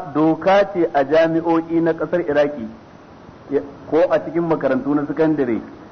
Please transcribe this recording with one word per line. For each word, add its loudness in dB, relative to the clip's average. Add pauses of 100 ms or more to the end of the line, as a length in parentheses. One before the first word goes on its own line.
(120)
doka 2
ce 0
a 2
jami'o'i 2
na 2
ƙasar -2
Iraki 0 (1200)
ko 2 (120)
a 2
cikin -4
makarantu 0
na 0
sakandare, 0 (320)